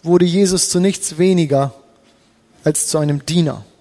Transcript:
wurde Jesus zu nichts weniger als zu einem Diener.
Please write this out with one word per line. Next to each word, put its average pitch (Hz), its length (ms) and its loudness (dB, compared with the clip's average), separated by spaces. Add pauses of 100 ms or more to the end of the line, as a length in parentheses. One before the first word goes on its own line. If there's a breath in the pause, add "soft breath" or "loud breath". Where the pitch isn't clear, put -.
wurde 175 240 4
Jesus 185 440 0
zu 180 100 0
nichts 180 400 -2
weniger 151 540 2 (880)
als - 240 -2
zu 160 100 -4
einem 147 280 -2
Diener. 151 380 -2 (180)